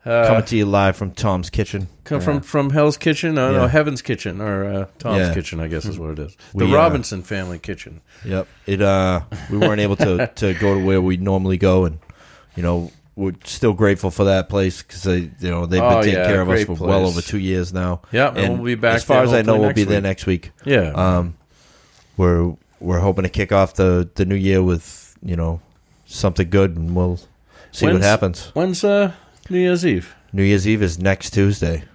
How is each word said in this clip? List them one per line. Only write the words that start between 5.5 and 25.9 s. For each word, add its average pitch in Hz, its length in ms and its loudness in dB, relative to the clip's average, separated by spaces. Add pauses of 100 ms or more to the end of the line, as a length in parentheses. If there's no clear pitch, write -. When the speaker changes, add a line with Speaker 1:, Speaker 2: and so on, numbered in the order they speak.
Speaker 1:
I 82 80 -4
guess 78 160 -6
is 98 140 -8
what 80 140 -8
it 73 80 -10
is. 71 160 -12 (180)
The 98 120 2
Speaker 2:
We, 139 60 4
uh, 143 40 6
Speaker 1:
Robinson 143 460 2
family 92 360 -8
kitchen. 80 420 -14 (240)
Speaker 2:
Yep. 95 220 -4 (200)
It, 98 140 -2
uh, 95 400 2 (300)
we 104 80 -2
weren't 107 220 2
able 101 160 0
to, 95 300 0
Speaker 1:
<laughs> - 100 -14
Speaker 2:
to 98 180 0
go 98 200 0
to 98 100 0
where 95 180 2
we 92 160 0
normally 95 400 0
go, 92 260 4
and, 80 140 -4 (580)
you 87 60 -8
know, 87 280 -2 (260)
we're 95 180 -4 (100)
still - 300 -2
grateful 98 360 2
for 101 140 -2
that 95 240 2
place 95 320 -2
'cause - 220 -16
they, 90 280 -2 (100)
you 90 100 -4
know, 85 160 -4
they've 92 140 2
been 123 120 4
Speaker 1:
Oh, 113 100 4
Speaker 2:
taking 98 180 2
Speaker 1:
yeah, 90 80 2
Speaker 2:
care 98 120 2
of 90 80 -2
us 92 60 2
Speaker 1:
great 104 140 2
Speaker 2:
for 90 60 -4 (120)
well 98 160 2
Speaker 1:
place. 90 140 0
Speaker 2:
over 85 40 -2
two - 180 -6
years 92 360 -2
now. 90 260 -4 (120)
Speaker 1:
Yep, 123 240 0
and 98 80 0
Speaker 2:
And 120 160 0
Speaker 1:
we'll 117 60 -8
be 120 100 -2
back 113 200 2
Speaker 2:
as - 80 -2
far 135 120 2
Speaker 1:
there 127 100 6
Speaker 2:
as 120 60 2
I 117 100 4
know, 110 120 4
Speaker 1:
hopefully 107 60 4
Speaker 2:
we'll 104 80 2
Speaker 1:
next 92 120 -2
Speaker 2:
be 101 40 4
there 101 120 0
Speaker 1:
week. 98 80 0
Speaker 2:
next 95 220 -4
week. 92 240 -2 (140)
Speaker 1:
Yeah. 101 280 2 (260)
Speaker 2:
Um, 87 160 -4 (840)
we're, 87 360 2 (280)
we're 87 200 -2
hoping 95 240 0
to 92 60 -2
kick 98 220 -4
off 98 220 2
the, 90 400 2
the 101 100 0
new 95 120 -2
year 95 260 2
with, - 600 -4
you 90 140 -6
know, 82 240 -4 (460)